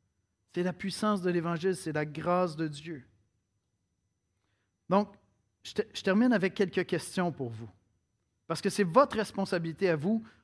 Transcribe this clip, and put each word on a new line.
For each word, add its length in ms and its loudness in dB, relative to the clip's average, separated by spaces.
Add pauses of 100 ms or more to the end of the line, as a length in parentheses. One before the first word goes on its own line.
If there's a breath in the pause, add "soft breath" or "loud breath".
(540)
C'est 100 -2
la 100 0
puissance 480 -2
de 80 0
l'Évangile, 480 0
c'est 160 -6
la 120 0
grâce 520 0
de 100 -2
Dieu. 400 -12 (1800)
Donc, 260 2 (480)
je 100 -14
te-, 200 -2
je 80 -10
termine 320 4
avec 200 2
quelques 320 0
questions 460 -2
pour 180 -6
vous. 200 -10 (800)
Parce 120 -4
que 100 0
c'est 140 2
votre 320 4
responsabilité 720 -2
à 60 4
vous 300 0 (180 loud breath)